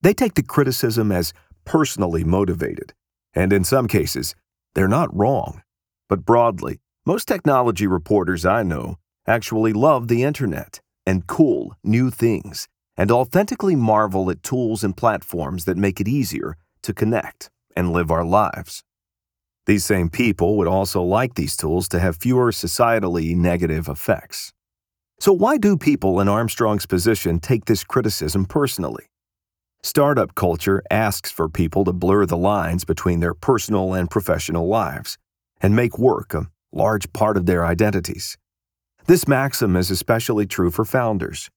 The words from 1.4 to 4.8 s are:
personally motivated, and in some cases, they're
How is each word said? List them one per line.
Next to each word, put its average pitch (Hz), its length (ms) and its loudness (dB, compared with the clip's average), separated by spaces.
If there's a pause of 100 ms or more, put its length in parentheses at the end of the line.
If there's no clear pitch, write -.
personally 90 580 -2
motivated, 85 680 -2 (400)
and 95 180 2
in 98 140 4
some 127 240 2
cases, 71 440 -2 (400)
they're 95 140 2